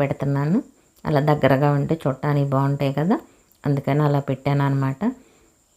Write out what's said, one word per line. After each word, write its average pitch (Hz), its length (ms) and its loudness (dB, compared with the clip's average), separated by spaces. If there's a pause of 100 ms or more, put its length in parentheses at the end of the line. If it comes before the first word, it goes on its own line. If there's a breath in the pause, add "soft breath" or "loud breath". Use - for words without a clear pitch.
పెడుతున్నాను. 143 580 -2 (500 soft breath)
అలా 151 120 2 (100)
దగ్గరగా 147 380 2 (100)
ఉంటే 143 240 -2
చూడటానికి 143 520 -2
బాగుంటాయి 139 460 0
కదా, 185 160 2 (500 soft breath)
అందుకని 143 420 0
అలా 143 200 2
పెట్టాను 139 400 -2
అన్నమాట. 139 320 -2 (760 soft breath)